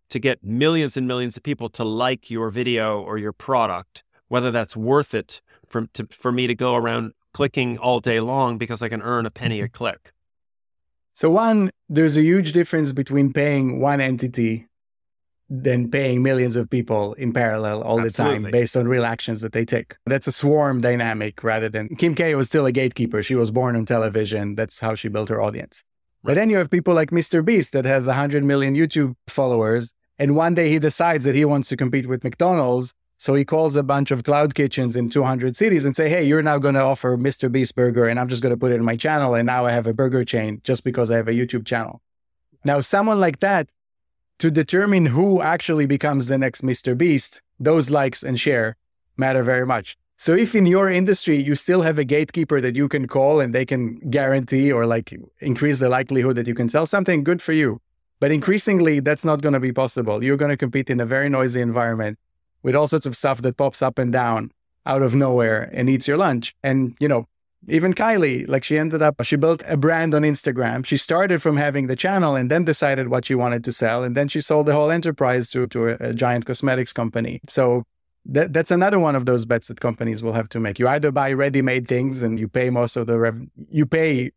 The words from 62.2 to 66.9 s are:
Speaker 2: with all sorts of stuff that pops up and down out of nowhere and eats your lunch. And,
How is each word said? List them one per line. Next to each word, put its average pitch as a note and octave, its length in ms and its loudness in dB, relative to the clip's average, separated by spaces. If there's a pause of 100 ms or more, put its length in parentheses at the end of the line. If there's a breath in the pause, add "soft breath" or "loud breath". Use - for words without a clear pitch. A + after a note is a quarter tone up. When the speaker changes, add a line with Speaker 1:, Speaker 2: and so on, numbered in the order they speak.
Speaker 2:
with C3 120 0
all D3 140 2
sorts D#3 180 -2
of B2 100 -6
stuff C3 260 -2
that B2+ 140 -2
pops C3+ 240 -2
up C3 180 -2
and B2 140 0
down A#2 380 0 (360)
out C#3 140 0
of B2 140 2
nowhere B2 580 2
and B2+ 160 0
eats C3 200 0
your C#3+ 80 0
lunch. D3 480 0
And, C3 340 0